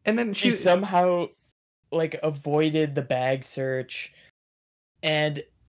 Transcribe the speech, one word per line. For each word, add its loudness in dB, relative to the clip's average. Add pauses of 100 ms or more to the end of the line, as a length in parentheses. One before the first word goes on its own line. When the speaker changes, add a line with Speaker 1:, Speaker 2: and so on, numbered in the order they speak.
Speaker 1:
and 2
then -2
Speaker 2:
she 2
Speaker 1:
she 2
Speaker 2:
somehow, 2 (640)
like, -2
avoided 0
the 0
bag -2
search. -6 (920)
And 0 (360)